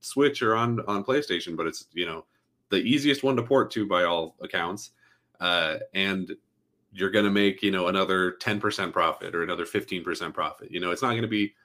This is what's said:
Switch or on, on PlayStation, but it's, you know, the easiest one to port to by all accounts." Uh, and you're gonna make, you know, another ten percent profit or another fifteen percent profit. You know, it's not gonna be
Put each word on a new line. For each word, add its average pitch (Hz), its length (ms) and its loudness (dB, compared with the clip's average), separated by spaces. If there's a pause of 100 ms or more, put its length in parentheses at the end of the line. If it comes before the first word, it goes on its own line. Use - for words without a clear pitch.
Switch 139 400 2
or 110 120 4
on, 117 320 2
on 101 180 -2
PlayStation, 90 520 -2
but 82 100 -2
it's, - 260 -6
you 85 120 -4
know, 82 220 -8 (420)
the 101 80 0
easiest 139 460 2
one 135 140 4
to 120 60 0
port 127 300 4
to 107 140 -2
by 90 180 2
all 85 380 0
accounts." 90 480 -6 (500)
Uh, 87 380 0 (160)
and 95 380 -2 (600)
you're 95 180 -2
gonna 101 200 4
make, 101 320 2
you 101 80 2
know, 92 160 2
another 92 460 2
ten 104 280 -4
percent 101 320 -2
profit 85 440 0
or 85 80 0
another 85 200 -4
fifteen 90 380 -4
percent 82 320 -6
profit. - 380 -6
You 87 80 -6
know, 90 100 -2
it's 87 120 -2
not 120 120 0
gonna 113 140 -2
be 104 260 -2 (100)